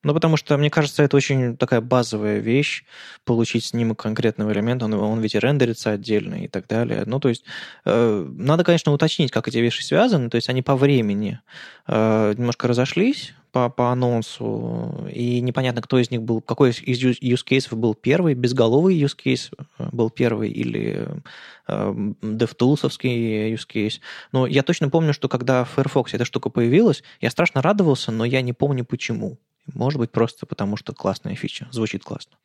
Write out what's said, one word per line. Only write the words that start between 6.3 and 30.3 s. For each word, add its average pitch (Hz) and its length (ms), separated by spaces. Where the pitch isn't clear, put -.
и - 60
так - 180
далее. 110 380
Ну, 127 160
то 131 80
есть, - 160
э, 107 440
надо, 151 360
конечно, 165 260
уточнить, 147 400
как 120 160
эти 117 120
вещи 117 220
связаны, 160 480
то 120 60
есть 117 140
они 127 120
по 139 140
времени, 113 640
э, 110 500
немножко 120 300
разошлись 135 680
по, 123 160
по 123 240
анонсу, 117 1160
и 120 300
непонятно, 123 420
кто 131 160
из 120 140
них 117 100
был, 113 200
какой 127 300
из, - 100
из 123 180
ю-, 123 360
use - 100
кейсов 131 320
был 110 160
первый, 156 400
безголовый 127 680
use 139 160
case, - 380
э, 120 140
был 117 160
первый 113 400
или, 78 580
э, 101 260
DevTools-овский 113 1300
use - 200
case. 107 280
Но 131 140
я 135 160
точно 160 260
помню, 156 240
что - 160
когда 127 340
в 120 60
Firefox 135 440
эта 120 120
штука - 240
появилась, 143 540
я 123 80
страшно 175 320
радовался, 160 500
но 113 140
я 131 160
не 123 100
помню 135 320
почему. 113 540
Может 135 240
быть, 117 140
просто - 340